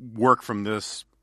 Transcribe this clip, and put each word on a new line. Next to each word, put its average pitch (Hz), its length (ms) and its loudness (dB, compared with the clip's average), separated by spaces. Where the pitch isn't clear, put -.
work 120 280 4
from 104 220 -6
this 107 400 -6